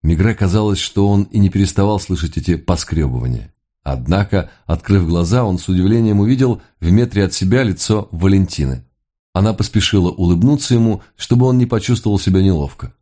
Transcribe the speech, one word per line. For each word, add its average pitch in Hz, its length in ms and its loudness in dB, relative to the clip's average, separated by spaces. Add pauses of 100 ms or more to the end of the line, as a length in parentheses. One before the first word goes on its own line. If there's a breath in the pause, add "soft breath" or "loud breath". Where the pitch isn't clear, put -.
Мегре 85 320 2
казалось, 101 460 0
что - 280 -2
он 101 160 2
и 104 160 -4
не 98 100 4
переставал 98 500 0
слышать 82 380 -6
эти 82 180 -2
поскребывания. 62 960 -4 (300)
Однако, 80 680 -2 (160 loud breath)
открыв 87 420 0
глаза, 87 360 0
он 92 160 -2
с - 100 -10
удивлением 101 500 2
увидел 123 420 0 (180 loud breath)
в 82 100 -2
метре 104 360 2
от 90 80 -6
себя 113 300 0
лицо 104 480 -2
Валентины. 85 720 0 (500)
Она 101 200 0
поспешила 95 560 0
улыбнуться 95 640 0
ему, 113 280 0 (140 loud breath)
чтобы 123 300 0
он 127 120 2
не 123 80 4
почувствовал 110 540 -2
себя 95 220 2
неловко. 82 600 -2